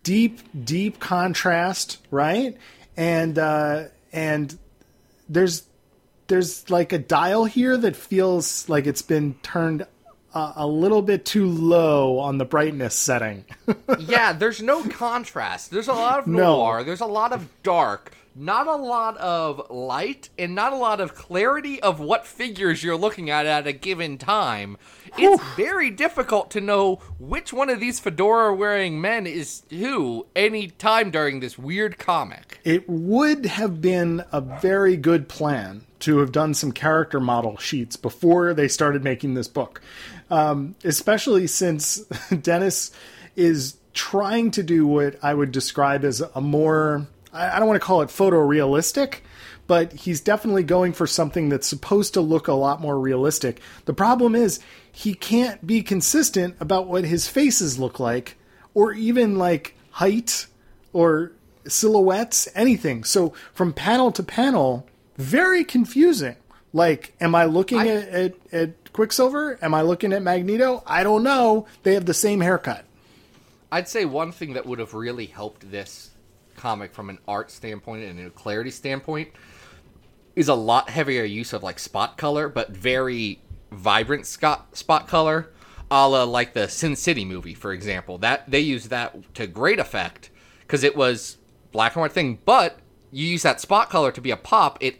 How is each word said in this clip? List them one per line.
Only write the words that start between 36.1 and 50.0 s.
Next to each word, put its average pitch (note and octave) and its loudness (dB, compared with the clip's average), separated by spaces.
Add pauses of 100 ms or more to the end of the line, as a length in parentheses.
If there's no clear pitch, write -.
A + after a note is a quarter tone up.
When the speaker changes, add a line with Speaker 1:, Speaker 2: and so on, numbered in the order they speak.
Speaker 1:
have C3+ 2
done D3+ 0
some C#3 -2
character D#3 0
model A#2+ 0
sheets A#2+ -6
before F3 4
they D3 2
started C#3+ 0
making C3 -2
this B2 -4
book. - -6 (480)
Um, D3+ 0 (100)
especially G3 2
since D#3+ -2
<laughs> E3 -6
Dennis F3+ 0 (440)
is D#3+ 2 (180)
trying G#3 0
to G3+ -2
do D#3+ 4
what C#3+ 2
I D3 0
would C#3+ 0
describe C#3 0
as B2+ -2
a D#3+ -8
more, D3+ 2 (260)
I, F3 -4
I G3 2
don't A3 4
wanna G#3 4
call F3+ 2
it C#3 -2
photorealistic, D#3 2 (480)
but E3+ 4
he's D3+ -4